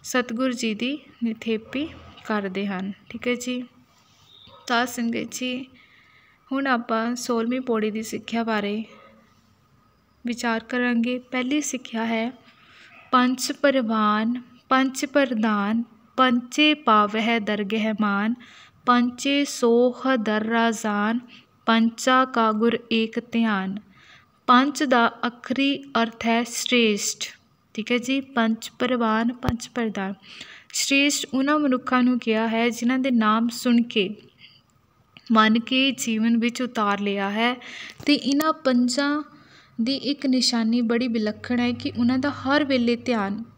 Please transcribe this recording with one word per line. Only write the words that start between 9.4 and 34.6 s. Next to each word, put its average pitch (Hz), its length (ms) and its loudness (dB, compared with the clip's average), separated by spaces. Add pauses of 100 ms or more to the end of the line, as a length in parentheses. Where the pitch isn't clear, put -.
ਵਿਚਾਰ 233 380 -4
ਕਰਾਂਗੇ। 247 560 -2
ਪਹਿਲੀ 254 420 -4
ਸਿੱਖਿਆ 233 440 -6
ਹੈ, 226 280 -2 (760)
"ਪੰਚ 254 400 2
ਪਰਵਾਨ, 226 920 2 (280)
ਪੰਚ 262 360 2
ਪ੍ਰਧਾਨ, 226 800 0 (340)
ਪੰਚੇ 262 560 4
ਪਾਵਹਿ 220 680 2
ਦਰਗਹਿ 214 600 -2
ਮਾਨ, 208 320 0 (520)
ਪੰਚੇ 247 600 2
ਸੋਹ 247 720 2
ਦਰ 214 260 0
ਰਾਜ਼ਾਨ, 220 760 0 (460)
ਪੰਚਾ 233 600 4
ਕਾ 233 260 0
ਗੁਰ 226 280 2 (120)
ਏਕ 226 400 -2
ਧਿਆਨ।" 208 480 -2 (680)
ਪੰਚ 262 360 4
ਦਾ 247 280 4 (160)
ਅਖਰੀ 277 560 -2 (180)
ਅਰਥ 226 240 -4
ਹੈ 233 180 2
ਸ੍ਰੇਸ਼ਟ, - 960 0 (360)
ਠੀਕ 220 180 -6
ਹੈ 240 60 2
ਜੀ। 262 240 -2
ਪੰਚ 226 580 -2
ਪਰਵਾਨ, 233 540 0
ਪੰਚ 247 420 -6
ਪ੍ਰਧਾਨ। 202 380 -4 (600)
ਸ੍ਰੇਸ਼ਟ 277 600 0
ਉਹਨਾਂ 277 260 2
ਮਨੁੱਖਾਂ 254 440 2
ਨੂੰ 247 160 4
ਕਿਹਾ 226 280 0
ਹੈ 226 220 0
ਜਿਨ੍ਹਾਂ 240 300 0
ਦੇ 262 120 0
ਨਾਮ 226 380 2
ਸੁਣ 240 320 2
ਕੇ 214 340 -2 (1160)